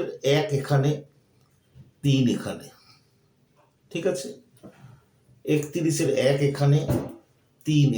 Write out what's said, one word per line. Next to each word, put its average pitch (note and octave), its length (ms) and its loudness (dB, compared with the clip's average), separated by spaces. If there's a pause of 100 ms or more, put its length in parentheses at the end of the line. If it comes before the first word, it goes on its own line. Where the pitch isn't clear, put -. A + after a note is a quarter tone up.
(360)
এক D3+ 100 0 (120)
এখানে, C#3 320 0 (1120)
তিন C3+ 180 4 (120)
এখানে, - 320 -10 (1200)
ঠিক E3+ 220 -8
আছে? - 160 -8 (1300)
একত্রিশের D#3 560 0 (180)
এক C#3+ 100 2 (100)
এখানে, C#3+ 300 2 (880)
তিন D3 320 4